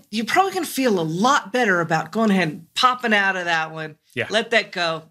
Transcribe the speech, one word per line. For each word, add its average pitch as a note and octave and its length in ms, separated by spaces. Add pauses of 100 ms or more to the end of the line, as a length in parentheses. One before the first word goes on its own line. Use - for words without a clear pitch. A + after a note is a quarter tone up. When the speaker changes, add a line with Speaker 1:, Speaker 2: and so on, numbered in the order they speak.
Speaker 1:
you're A3 160
probably F#4 280
gonna F4+ 120
feel A#3+ 340
a E3 40
lot F#3+ 500
better G#3 280
about D#3+ 300
going A3 200
ahead F#3 160
and - 260
popping B3 400
out G3 220
of F3+ 100
that D#3+ 260
one. D#3+ 260 (180)
Speaker 2:
Yeah. A#2+ 160
Speaker 1:
Let A3 180
that G#3 220
go E3 400